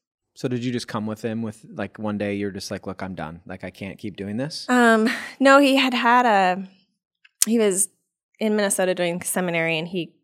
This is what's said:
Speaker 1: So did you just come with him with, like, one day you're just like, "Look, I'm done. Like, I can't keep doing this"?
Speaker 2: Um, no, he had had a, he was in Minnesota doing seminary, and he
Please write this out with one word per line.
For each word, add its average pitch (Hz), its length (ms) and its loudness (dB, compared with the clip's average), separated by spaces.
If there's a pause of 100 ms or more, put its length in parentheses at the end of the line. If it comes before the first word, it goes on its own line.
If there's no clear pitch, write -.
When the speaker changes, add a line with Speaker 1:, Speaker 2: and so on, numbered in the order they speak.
(340)
Speaker 1:
So - 140 -6
did 123 160 -4
you 127 80 -2
just 120 160 -6
come 107 180 -4
with 110 180 -8
him 113 180 -4
with, 110 280 -10
like, 107 280 -10
one 104 200 -4
day 101 160 -2
you're 101 160 -4
just 95 220 -10
like, 95 140 -8
"Look, 95 160 -10
I'm 92 120 -8
done. 82 320 -10
Like, 95 180 -14
I 92 60 -10
can't 95 280 -12
keep 107 180 -10
doing 101 200 -8
this"? 143 320 -8
Speaker 2:
Um, 233 400 4 (300)
no, 277 220 8
he 269 160 6
had 262 180 2
had 240 320 4
a, 190 420 2 (800)
he 226 120 4
was 190 300 2 (520)
in 214 160 2
Minnesota 196 380 2
doing 175 280 -2
seminary, 165 560 -2
and 170 100 -6
he 170 340 -8